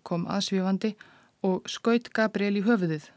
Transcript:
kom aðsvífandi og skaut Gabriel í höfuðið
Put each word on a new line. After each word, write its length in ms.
kom 240
aðsvífandi 640
og 260
skaut 460
Gabriel 460
í 60
höfuðið 500